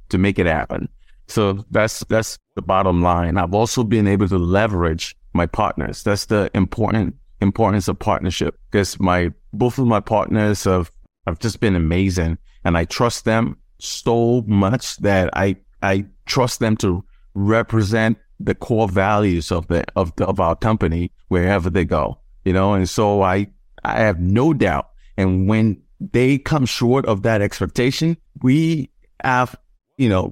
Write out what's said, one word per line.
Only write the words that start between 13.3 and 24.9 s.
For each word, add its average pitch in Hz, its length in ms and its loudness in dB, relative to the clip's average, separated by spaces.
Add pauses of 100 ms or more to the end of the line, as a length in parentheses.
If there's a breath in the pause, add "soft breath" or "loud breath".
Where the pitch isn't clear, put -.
so 117 680 0
much 101 520 0
that 95 360 2
I, 98 220 0 (260)
I 98 240 0 (200)
trust - 340 -2
them 110 180 0
to 95 260 -2 (300)
represent 110 840 0 (240)
the 110 140 -2
core 110 340 -2
values 98 600 0
of 85 160 -4
the, 82 160 0 (120)
of 90 220 0
the, - 80 -2
of 95 140 0
our 85 160 2
company 87 560 -2 (180)
wherever 92 400 0
they 87 160 2
go, 73 340 -2 (240)
you 95 100 0
know? 95 200 2
And 95 160 0
so 104 320 2
I, 98 260 0 (360)
I 113 160 -2
have 107 200 0
no 107 340 2
doubt. 92 360 0 (280)